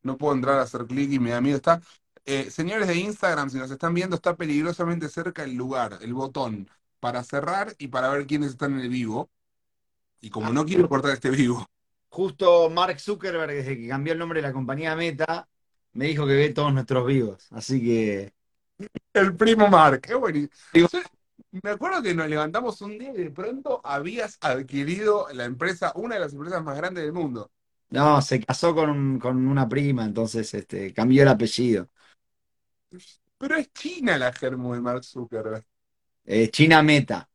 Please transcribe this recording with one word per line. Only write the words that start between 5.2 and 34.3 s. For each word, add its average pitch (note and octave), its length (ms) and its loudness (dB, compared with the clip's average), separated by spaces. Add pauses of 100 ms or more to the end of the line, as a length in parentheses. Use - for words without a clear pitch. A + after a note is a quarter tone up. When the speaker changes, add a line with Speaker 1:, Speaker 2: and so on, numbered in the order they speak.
Speaker 1:
el C3 120 -8
lugar, B2 460 -4
el A#2+ 120 -8
botón, B2+ 540 -6 (320)
para B2 240 -4
cerrar F#3 540 -4
y C#3 100 -12
para B2+ 220 -2
ver C#3+ 160 -2
quiénes D3 260 -2
están C#3 220 -4
en C3 60 -4
el B2 100 -6
vivo. B2 400 -4 (920)
Y A2 100 -18
como A2 180 -6
Speaker 2:
Ah. A#2 40 -2
Speaker 1:
no D3+ 120 0
quiero F3 240 2
cortar C#3 240 2
este C3 180 -2
vivo. B2 360 2 (420)
Speaker 2:
Justo F3 640 4
Mark F3 300 0
Zuckerberg, E3+ 520 -4
desde C3+ 260 -6
que A#2 100 -10
cambió C#3 260 -4
el E3 40 -4
nombre E3 220 -4
de C#3+ 80 -6
la C3 40 -6
compañía C#3 440 -4
Meta, E3 520 -4 (440)
me C3 140 -4
dijo D3 200 0
que C#3 80 4
ve D3 160 6
todos D3 220 0
nuestros B2+ 340 0
vivos. B2 440 0
Así A#2+ 340 -4
que G#2+ 480 0 (800)
Speaker 1:
El G3 240 4
primo A3 320 6
Mark, D3+ 340 8
qué A3+ 120 -8
buenísimo. E3 380 -2 (200)
Speaker 2:
Digo E3+ 200 8
Speaker 1:
Yo F4+ 80 -2 (600)
me G3+ 80 -6
acuerdo D#4 320 -4
que F#3 120 0
nos D#3+ 140 -2
levantamos D#3+ 540 -4
un G#3 160 -14
día C4 140 -12
y A3+ 120 -10
de D3+ 60 -8
pronto A#3+ 540 -6
habías F3+ 560 -6
adquirido D3+ 960 0
la B2 100 -6
empresa, D#3+ 520 -4
una A3+ 200 -6
de F#3+ 60 -2
las C#3+ 100 -6
empresas D#3+ 300 -8
más C#3+ 140 -6
grandes F3 280 -6
del D3+ 80 -4
mundo. C3+ 380 -6 (400)
Speaker 2:
No, C#3+ 320 4
se B2 180 -2
casó E3 340 0
con D#3 160 2
un, C#3 280 0
con B2+ 280 0
una C3+ 220 2
prima, C3+ 360 0
entonces, A2 500 -4
este, G2 400 -8
cambió B2+ 280 6
el C#3 60 10
apellido. A2+ 600 2 (1500)
Speaker 1:
Pero D4 180 -2
es - 160 -4
china C4+ 460 -2
la B2 140 0